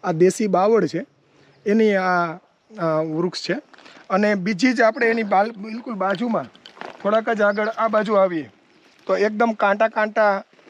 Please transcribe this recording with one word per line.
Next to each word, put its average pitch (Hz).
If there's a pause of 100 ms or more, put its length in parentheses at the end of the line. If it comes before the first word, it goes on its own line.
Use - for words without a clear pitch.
આ 185
દેશી 185
બાવળ 190
છે, 170 (600)
એની 214
આ, 180 (460)
આ 160
વૃક્ષ 160
છે. - (560)
અને 208
બીજી 202
જ 233
આપણે 233
એની 226
બાલ-, 208
બિલકુલ 220
બાજુમાં 196 (580)
થોડાક 220
જ 220
આગળ 208
આ 220
બાજુ 214
આવીએ 175 (560)
તો 185
એકદમ 214
કાંટા 208
કાંટા 214 (260)